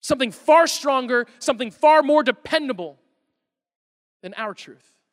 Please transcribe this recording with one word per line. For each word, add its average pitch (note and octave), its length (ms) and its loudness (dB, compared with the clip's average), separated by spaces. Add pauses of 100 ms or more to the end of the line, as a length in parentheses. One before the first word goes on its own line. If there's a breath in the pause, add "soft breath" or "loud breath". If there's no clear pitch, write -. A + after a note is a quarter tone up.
Something C4 300 -4
far D#4+ 360 2
stronger, B3+ 600 -4 (140 soft breath)
something A#3+ 300 -4
far D#4 320 4
more D4 200 2
dependable B3 760 -6 (1200)
than F#3+ 100 -16
our G#3+ 220 -12
truth. - 420 -20 (160)